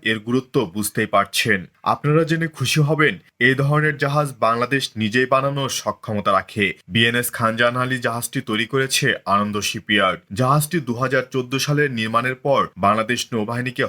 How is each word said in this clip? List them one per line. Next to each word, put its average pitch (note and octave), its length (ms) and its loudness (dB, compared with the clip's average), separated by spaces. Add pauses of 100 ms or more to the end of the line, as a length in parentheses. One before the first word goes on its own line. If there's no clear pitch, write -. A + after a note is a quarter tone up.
এর A2 80 0 (100)
গুরুত্ব C3 280 -2 (200)
বুঝতেই G#2+ 400 -4
পারছেন। G2 440 0 (340)
আপনারা D3+ 360 0
জেনে E3 180 -2 (100)
খুশি C3+ 220 0 (100)
হবেন, D3 240 2 (340)
এই C3 140 4
ধরনের D3 420 0
জাহাজ D3 240 0 (180)
বাংলাদেশ A#2+ 380 0 (180)
নিজেই A#2+ 320 2
বানানোর C3+ 380 0 (100)
সক্ষমতা G#2 560 -2
রাখে। G2+ 280 0 (280)
বিএনএস A#2 440 2
খান A2+ 220 2
জাহান A#2+ 240 2
আলী B2+ 220 -2
জাহাজটি A#2+ 340 -4 (100)
তৈরি A2+ 220 0
করেছে C3+ 360 0 (260)
আনন্দ G#2 220 0 (140)
শিপইয়ার্ড। G2 500 0 (200)
জাহাজটি D3 380 2 (100)
দুহাজার B2+ 460 0
চোদ্দ B2+ 200 -4 (120)
সালের D3 240 2 (100)
নির্মাণের A#2 460 0
পর A#2+ 160 2 (240)
বাংলাদেশ G#2+ 220 2 (260)
নৌবাহিনীকে A#2+ 560 -2